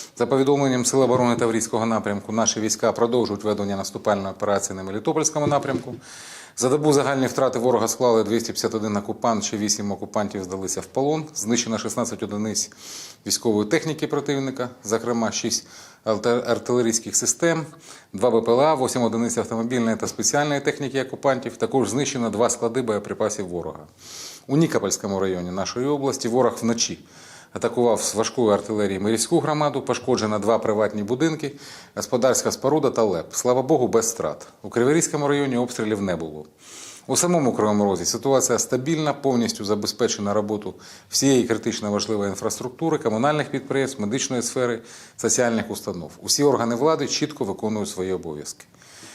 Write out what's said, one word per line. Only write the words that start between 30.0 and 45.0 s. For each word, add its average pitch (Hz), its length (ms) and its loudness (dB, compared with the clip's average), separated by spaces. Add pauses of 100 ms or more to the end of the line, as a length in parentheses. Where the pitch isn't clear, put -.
два 110 200 2
приватні 107 440 0
будинки, 139 500 -2 (420)
господарська 120 580 0
споруда 143 380 0
та 117 120 0
леп. 90 320 0
Слава 123 280 2
Богу, 131 260 2
без 113 240 2
втрат. - 340 -6 (160)
У 104 60 -16
Криворізькому 147 600 2
районі 139 280 0
обстрілів 110 460 -2
не 92 140 0
було. 78 300 -10 (600)
У 131 100 -2
самому 165 360 4
Кривому 104 320 4
Розі 92 200 2
ситуація 127 540 2
стабільна, 147 540 0
повністю 120 520 0
забезпечена 104 680 0
роботу 104 400 -2 (360)
всієї 135 340 4
критично 110 460 -2
важливої 101 400 0
інфраструктури, 120 680 -2
комунальних 139 520 0
підприємств, 131 500 -2
медичної 120 420 -2
сфери, 120 380 -2 (360)